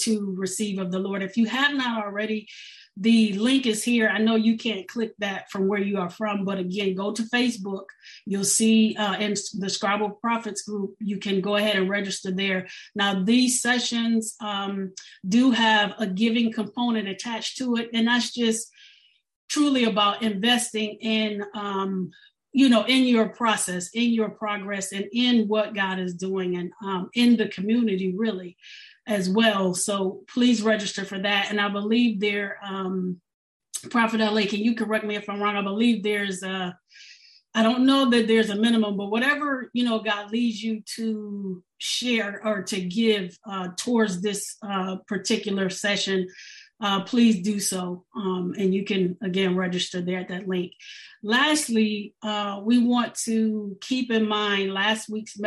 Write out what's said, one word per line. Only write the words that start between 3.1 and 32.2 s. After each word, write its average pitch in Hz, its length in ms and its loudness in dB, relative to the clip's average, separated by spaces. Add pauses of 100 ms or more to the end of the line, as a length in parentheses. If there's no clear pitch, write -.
link 254 320 2
is 220 180 0
here. 240 240 4
I 202 120 0
know 226 160 4
you 226 200 4
can't 208 320 -6
click 220 300 -6
that 196 320 -6
from 196 180 0
where 202 140 0
you 202 160 -2
are 180 140 -2
from, 202 340 -4
but 196 140 -2
again, 185 340 -2
go 196 180 -4
to 226 120 -4
Facebook. 220 600 -2 (420)
You'll 196 160 -2
see, 220 520 4
uh, 202 220 -2
in 208 140 -2
the 196 340 -6
Scribal 202 560 -2
Prophets 226 400 -4
group, 208 380 -6
you 202 180 -2
can 196 240 0
go 202 140 0
ahead 208 200 2
and 190 140 0
register 196 400 -4
there. 185 380 -2 (260)
Now, 202 300 0
these 247 400 4
sessions, 233 800 0
um, 196 520 -4 (340)
do 240 220 6
have 220 480 4
a 220 80 -2
giving 220 480 2
component 220 540 -2
attached 220 500 -8
to 247 200 0
it, 233 180 -4
and 226 120 2
that's 240 240 2
just 226 400 0 (800)
truly 285 320 4
about 208 380 2
investing 214 680 0 (100)
in, 220 300 0 (220)
um, 196 560 -4 (420)
you 269 180 6
know, 226 140 6 (120)
in 262 100 6
your 226 240 4
process, 202 540 -2 (100)
in 233 160 0 (100)
your 208 100 0
progress, 202 600 -6
and 196 200 -6
in 240 360 2
what 214 280 0
God 190 240 -2
is 180 140 -4 (140)
doing, 185 220 -2 (100)
and, 180 100 -6 (140)
um, 190 200 -4 (100)
in 240 240 6
the 214 100 2
community, 202 640 0 (140)
really, 185 280 -4 (640)
as 185 120 0
well. 202 380 4 (200)
So 202 80 0 (380)
please 240 280 4
register 202 440 0
for 196 220 -8
that. 202 220 0
And 208 120 -2
I 202 80 0
believe 214 500 2
there, 202 440 -2